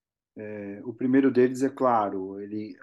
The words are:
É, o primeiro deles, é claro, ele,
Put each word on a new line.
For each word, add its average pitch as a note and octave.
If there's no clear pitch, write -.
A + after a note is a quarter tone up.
É, G#2
o B2
primeiro C3
deles, B2+
é C3+
claro, G2+
ele, G#2